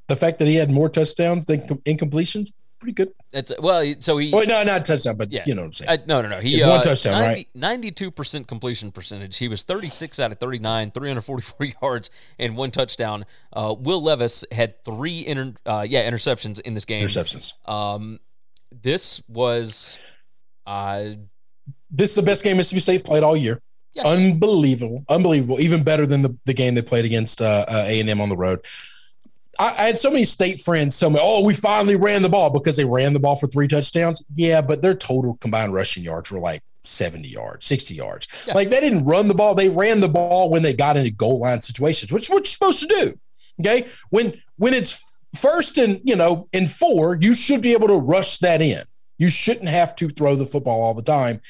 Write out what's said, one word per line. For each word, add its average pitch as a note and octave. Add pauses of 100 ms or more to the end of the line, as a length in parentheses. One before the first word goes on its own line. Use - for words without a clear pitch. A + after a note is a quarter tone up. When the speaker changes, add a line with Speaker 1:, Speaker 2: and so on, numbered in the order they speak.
Speaker 1:
the C#3+
fact E3
that D3+
he D3+
had D3+
more C#3+
touchdowns E3+
than D3+
com-, C#3
incompletions, D#3 (280)
pretty A3+
good. - (200)
Speaker 2:
That's, C3+
well, E3+
he, D3
so D#3
he D3
Speaker 1:
Wait, G#3+
no, A3
not G3
a -
touchdown, B2+
but G#2
Speaker 2:
Yeah. B2
Speaker 1:
you C#3
know F#2+
what D#2+
I'm D#2
saying. -
Speaker 2:
Uh, E3 (100)
no, D3
no, G#2+
no. F#2+
He, A#2+
Speaker 1:
He D3+
had C#3
one C3
Speaker 2:
uh, -
Speaker 1:
touchdown, B2
Speaker 2:
ninety, A2+
Speaker 1:
right? -
Speaker 2:
ninety-two G3
percent C#3+
completion A2+
percentage. G2
He B2
was G#2+
thirty-six E3+
out A#2+
of G#2
thirty-nine, A2+
three C3+
hundred B2+
forty-four C#3
<laughs> -
yards B2+ (300)
and A#2
one B2+
touchdown. A2 (280)
Uh, A2
Will D#3+
Levis C#3
had A#2
three D3
inter-, C3+ (120)
uh, G#2+
yeah, A#2+
interceptions A2+
in A2+
this G#2
game. G#2
Speaker 1:
Interceptions. G2 (160)
Speaker 2:
Um, G#2 (520)
this B2
was, A#2 (680)
uh, G2+ (800)
Speaker 1:
This F3+
is -
the G3+
best G3
game G3
Mississippi F#3
State F#3
played D#3
all D#3
year. A#2 (320)
Speaker 2:
Yes. -
Speaker 1:
Unbelievable. D#3
Unbelievable. D3
Even E3
better D3+
than C#3
the, C3
the C3
game B2+
they A#2
played A#2
against, A2+
uh, G#2
uh, A2
A A2
and G#2+
M G#2
on G#2
the F#2+
road. F#2 (960)
I, A3
I -
had A#3
so C#4
many C#4
State F#3
friends D#3
tell E3+
me, D3+
"Oh, G3
we G3+
finally G#3
ran G3+
the F#3
ball," E3+
because C#3+
they C#3+
ran B2+
the C#3+
ball C#3+
for C#3+
three C#3+
touchdowns. D#3+ (120)
Yeah, D#3+
but C#3
their F#3+
total B2+
combined A2
rushing F#2
yards E2
were, G2
like, E2+ (220)
seventy E2
yards, -
sixty B2+
yards. G#1 (180)
Speaker 2:
Yeah. A3
Speaker 1:
Like, G3
they B3+
didn't A#3
run F3+
the G3+
ball. G#3
They F#3+
ran G3+
the F#3
ball F3
when E3
they D3
got C#3+
into C3+
goal A2+
line A#2+
situations, B2
which A3+
is -
what G4
you're G4+
supposed -
to D4+
do. F#4 (420)
Okay? A#3+ (240)
When, A3+ (180)
when B3
it's - (100)
first D#4
and, G3+
you B3
know, E3+
and F#3
four, F3
you G#3
should B3+
be A#3+
able A3
to G#3
rush E3
that E3+
in. C#3+ (340)
You F3
shouldn't G#3+
have E3
to E3
throw C#3+
the C3+
football A#2+
all A2+
the A2+
time. B2